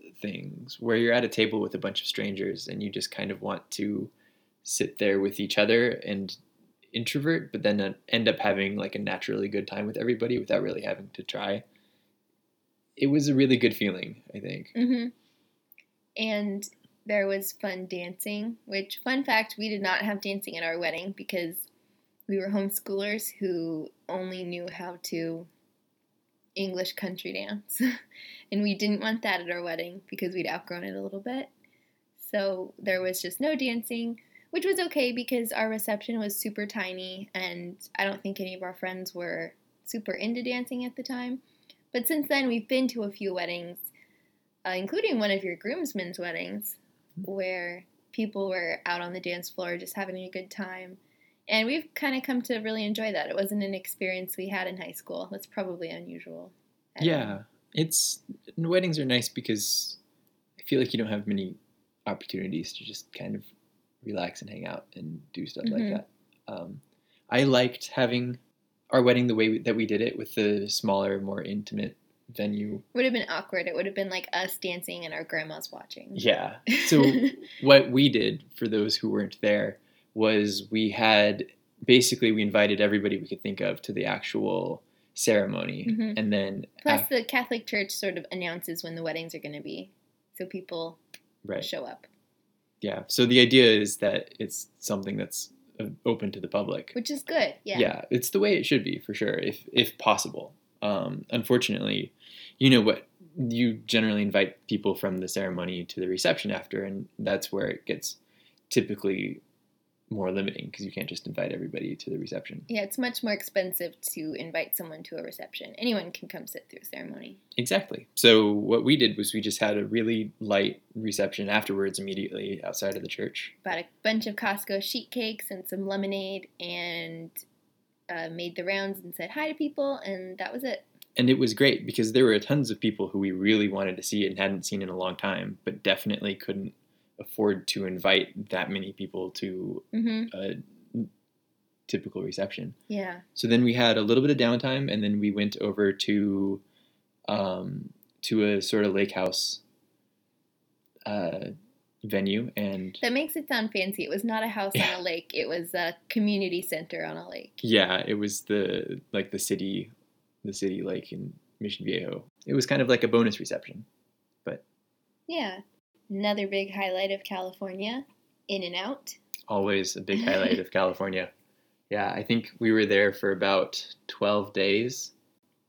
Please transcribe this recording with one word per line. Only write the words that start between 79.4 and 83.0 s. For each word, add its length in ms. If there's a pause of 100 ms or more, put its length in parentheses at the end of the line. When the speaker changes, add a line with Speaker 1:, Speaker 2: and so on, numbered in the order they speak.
Speaker 1:
there, 360 (360)
was 580
we 180
had, 560 (400)
basically, 480
we 80
invited 400
everybody 360